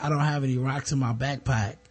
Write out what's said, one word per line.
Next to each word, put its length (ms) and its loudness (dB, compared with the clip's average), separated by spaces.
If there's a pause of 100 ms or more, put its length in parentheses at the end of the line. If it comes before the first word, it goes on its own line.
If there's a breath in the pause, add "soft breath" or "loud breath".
I 60 -2
don't 140 2
have 240 2
any 120 0
rocks 360 -2
in 60 2
my 120 2
backpack." 640 0 (160)